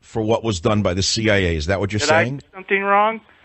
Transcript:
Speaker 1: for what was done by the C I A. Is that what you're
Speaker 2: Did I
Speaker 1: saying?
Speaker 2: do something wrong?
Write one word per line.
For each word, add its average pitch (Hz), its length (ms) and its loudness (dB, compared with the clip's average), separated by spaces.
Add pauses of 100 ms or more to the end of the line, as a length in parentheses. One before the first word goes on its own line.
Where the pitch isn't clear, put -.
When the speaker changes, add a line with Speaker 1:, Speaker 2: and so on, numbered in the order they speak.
Speaker 1:
for - 220 -8
what 110 220 0
was 107 160 -2
done 107 220 0
by 95 100 2
the 95 100 -2
C 107 280 0
I 104 60 4
A. 87 200 2
Is 76 100 -4
that 92 140 0
what 98 100 -2
you're 104 100 -4
Speaker 2:
Did 147 100 0
I 160 140 4
Speaker 1:
saying? 131 140 -6
Speaker 2:
do - 140 -20
something 196 300 -4
wrong? 208 380 2 (240)